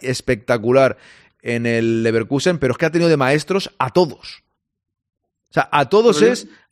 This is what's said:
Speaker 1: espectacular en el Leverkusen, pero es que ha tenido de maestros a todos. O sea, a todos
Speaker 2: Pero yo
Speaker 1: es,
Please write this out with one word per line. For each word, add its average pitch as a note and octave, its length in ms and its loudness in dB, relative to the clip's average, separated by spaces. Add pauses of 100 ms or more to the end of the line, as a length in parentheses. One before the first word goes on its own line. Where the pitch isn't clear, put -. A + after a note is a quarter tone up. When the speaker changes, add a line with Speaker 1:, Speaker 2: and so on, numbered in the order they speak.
Speaker 1:
espectacular B2 960 0 (460)
en A#2 220 -4
el A2+ 380 0
Leverkusen, B2 560 -2
pero B2+ 140 -2
es - 40 -10
que E3 80 -2
ha D#3+ 60 -2
tenido E3+ 180 0
de D#3 80 2
maestros D3+ 640 -2
a C3 100 -4
todos. - 540 -2 (1040)
O - 40 -20
sea, - 180 -2
a C#3+ 180 0
todos G#3+ 280 4
Speaker 2:
Pero D3+ 100 4
yo B3 60 2
Speaker 1:
es, - 140 -10 (240)